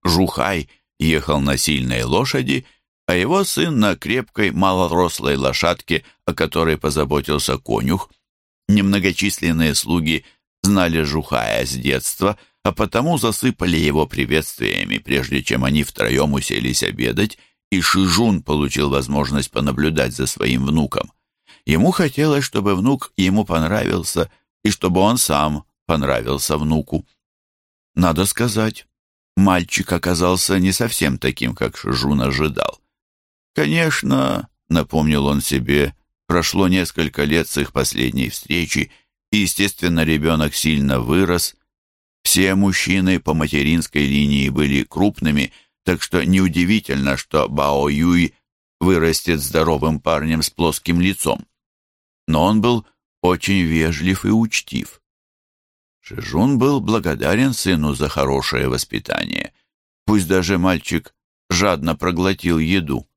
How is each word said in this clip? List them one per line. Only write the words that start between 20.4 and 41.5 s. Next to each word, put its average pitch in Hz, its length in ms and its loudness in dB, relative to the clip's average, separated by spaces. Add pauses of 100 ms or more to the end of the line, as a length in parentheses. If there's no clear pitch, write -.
внуком. 76 460 0 (540)
Ему 156 260 4
хотелось, 147 520 0
чтобы 101 320 0
внук 127 420 -2
ему 98 280 2
понравился, 82 880 -2 (320)
и 107 60 2
чтобы 92 320 0
он 113 160 4
сам 73 480 0 (200)
понравился 69 720 -2
внуку. 78 480 -2 (880)
Надо 87 300 2
сказать, 110 640 -2 (480)
мальчик 92 560 2
оказался 90 680 0
не 95 120 4
совсем 78 460 -2
таким, 62 380 -4
как 57 220 -4
Шижун 65 440 -2
ожидал. 67 600 -2 (760)
«Конечно», — 147 920 0 (180)
напомнил 76 600 2
он 71 140 2
себе, 69 540 0 (320)
прошло 87 400 0
несколько 85 560 0
лет 76 240 2
с - 100 -4
их 71 140 -2
последней 64 580 -2
встречи, - 600 -4 (400)
и, 107 60 2
естественно, 87 640 0
ребёнок 78 520 0
сильно 69 440 0
вырос. 85 560 0 (680)